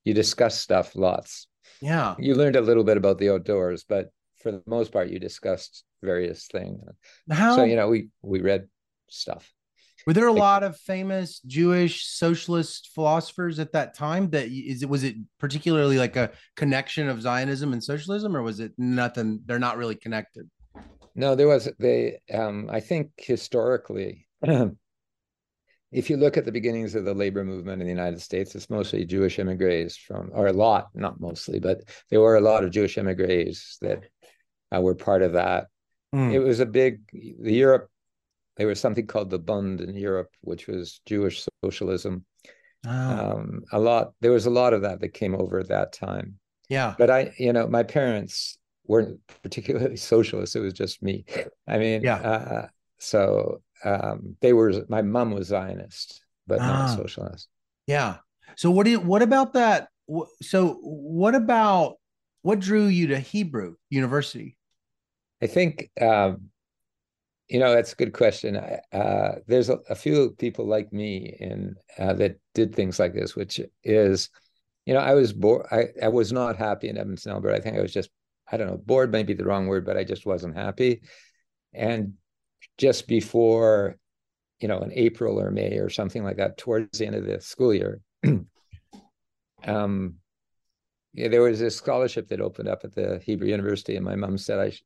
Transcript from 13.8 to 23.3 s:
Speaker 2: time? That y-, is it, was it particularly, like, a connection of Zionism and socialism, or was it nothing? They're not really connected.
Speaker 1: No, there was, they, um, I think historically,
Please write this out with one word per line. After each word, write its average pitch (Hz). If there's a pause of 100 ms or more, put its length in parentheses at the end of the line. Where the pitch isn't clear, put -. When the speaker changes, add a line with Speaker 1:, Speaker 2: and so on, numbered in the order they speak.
Speaker 2:
time? 165
That 139
y-, 131 (100)
is 123
it, 139
was 139
it 123 (240)
particularly, 147
like, 123
a 120 (240)
connection 139
of 117
Zionism 131
and 117
socialism, 185
or 131
was 110
it 110
nothing? 120
They're 120
not 117
really 117
connected. - (680)
Speaker 1:
No, 131
there 143
was, 123 (120)
they, 120 (140)
um, 104
I 110
think 151
historically, 113